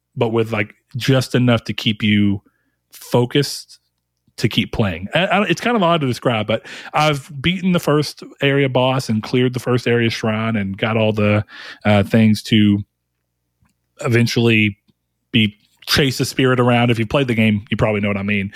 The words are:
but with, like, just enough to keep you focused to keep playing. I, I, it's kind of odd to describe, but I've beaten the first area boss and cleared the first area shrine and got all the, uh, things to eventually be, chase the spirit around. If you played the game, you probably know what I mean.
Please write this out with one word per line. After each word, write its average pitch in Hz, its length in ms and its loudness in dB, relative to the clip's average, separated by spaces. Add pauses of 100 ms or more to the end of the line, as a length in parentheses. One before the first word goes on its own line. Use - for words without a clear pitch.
(160)
but 120 140 -2
with, 113 220 -2
like, 110 220 -6 (220)
just 131 380 0
enough 123 300 2
to 107 100 -10
keep - 280 -4
you 101 380 2 (500)
focused - 880 -4 (580)
to 117 120 -2
keep - 240 -2
playing. 92 420 -4
I, 170 120 0
I, 190 160 0
it's 170 180 -2
kind 240 160 0
of 202 60 0
odd 170 180 2
to 139 60 -2
describe, 113 400 -2
but 113 180 -2 (300)
I've 151 360 0 (120)
beaten 180 300 0
the 175 80 2
first 147 420 -2 (180)
area 139 280 2
boss 131 400 0
and 110 140 -2
cleared 127 300 0
the 123 80 -6
first 123 280 -2
area 117 220 2
shrine 110 460 -2
and 98 220 -4
got 113 180 -2
all 110 160 2
the, 104 320 2 (400)
uh, 104 200 4
things 110 400 4
to 104 340 2 (1200)
eventually 117 760 2 (540)
be, 107 240 0 (300)
chase 139 320 0
the 139 60 -2
spirit 127 360 2
around. 120 300 4
If 113 80 0
you 113 80 -2
played 139 220 0
the 120 60 0
game, 110 360 2
you 117 60 -4
probably 107 240 0
know 101 80 -2
what 101 80 -2
I 98 60 -6
mean. 101 340 -4